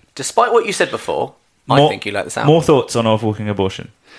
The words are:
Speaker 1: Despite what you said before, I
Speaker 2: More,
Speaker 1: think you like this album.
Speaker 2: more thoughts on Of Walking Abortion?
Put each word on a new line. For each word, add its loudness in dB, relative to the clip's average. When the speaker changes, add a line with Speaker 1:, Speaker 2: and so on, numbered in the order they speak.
Speaker 1:
Despite 0
what 4
you -4
said 0
before, -6
I 4
Speaker 2:
More, 6
Speaker 1:
think -6
you -6
like -4
this -10
album. 2
Speaker 2:
more 4
thoughts 2
on 0
Of 2
Walking -4
Abortion? -4